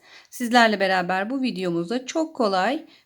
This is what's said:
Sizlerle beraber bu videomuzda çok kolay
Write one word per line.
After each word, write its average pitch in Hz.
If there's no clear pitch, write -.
Sizlerle 226
beraber 190
bu 269
videomuzda 185
çok 320
kolay 214